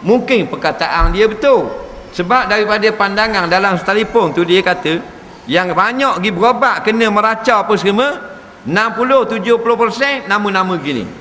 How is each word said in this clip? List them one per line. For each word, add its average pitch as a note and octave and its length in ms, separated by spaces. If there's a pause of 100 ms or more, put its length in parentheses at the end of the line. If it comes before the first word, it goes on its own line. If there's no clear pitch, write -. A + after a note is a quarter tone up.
mungkin A#3 440
perkataan E3 640
dia G#3 160
betul. G#3+ 400 (480)
Sebab G#3 320
daripada G#3 480
pandangan G3+ 500
dalam F#3 300
telefon G3+ 560
tu, E3+ 100
dia F3+ 220
kata, F3 340 (480)
yang F3+ 300
banyak A#3 420
pergi G3 140
berobat A3 480
kena A3 320
meracau A3 480
apa G3+ 160
semua, G3+ 320 (560)
enam G#3 320
puluh, B3+ 320
tujuh A3+ 320
puluh A#3 160
persen B3 480
nama-nama G3 560
gini. C3+ 240 (160)